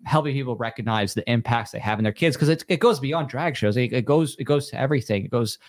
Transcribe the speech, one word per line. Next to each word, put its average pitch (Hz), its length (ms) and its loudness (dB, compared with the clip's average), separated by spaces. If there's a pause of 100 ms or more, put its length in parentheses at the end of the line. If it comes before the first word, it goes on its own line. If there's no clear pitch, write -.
helping 151 280 0
people 127 240 -4
recognize 110 580 -2
the - 140 -2
impacts 117 440 0
they - 80 -8
have 107 180 -2
in 110 60 0
their 107 80 2
kids, 165 240 0
'cause 151 120 2
it, 160 200 2
it 175 100 0
goes 214 220 4
beyond 143 280 -2
drag 143 280 -4
shows. 104 200 2
It, 123 160 2
it 120 120 0
goes, 151 340 2
it 135 60 -6
goes 143 260 0
to - 80 -8
everything. 120 460 0
It 98 60 -10
goes 120 280 -2 (100)